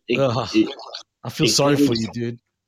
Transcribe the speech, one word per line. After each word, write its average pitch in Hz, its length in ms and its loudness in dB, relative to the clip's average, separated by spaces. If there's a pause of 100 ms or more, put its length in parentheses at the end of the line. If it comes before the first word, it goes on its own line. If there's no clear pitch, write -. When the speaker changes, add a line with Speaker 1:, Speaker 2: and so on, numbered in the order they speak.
Speaker 1:
it, 123 120 0
Speaker 2:
Ugh, 123 360 0
Speaker 1:
it, 110 140 4 (560)
Speaker 2:
I 127 60 -10
feel - 160 0
Speaker 1:
it, 110 40 2
Speaker 2:
sorry 139 240 4
Speaker 1:
it 135 40 4
Speaker 2:
for 139 120 4
Speaker 1:
was 113 120 -2
Speaker 2:
you, 110 100 -6
dude. 120 260 -8 (280)